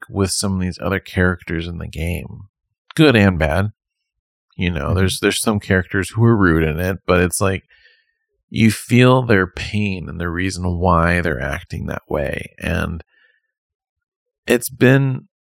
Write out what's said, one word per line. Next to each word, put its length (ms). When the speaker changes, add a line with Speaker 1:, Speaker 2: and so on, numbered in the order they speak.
Speaker 1:
with 220
some 240
of 60
these 200
other 200
characters 640
in 120
the 100
game, 540
good 220
and 220
bad, 320
you 140
know, 180
Speaker 2:
Mm-hmm. 100
Speaker 1:
there's, 220
there's 200
some 180
characters 520
who 140
are 120
rude 260
in 160
it, 260
but 160
it's 200
like, 240
you 160
feel 520
their 240
pain 640
and 100
the 80
reason 500
why 440
they're 180
acting 460
that 240
way. 480
And 440
it's 220
been, 600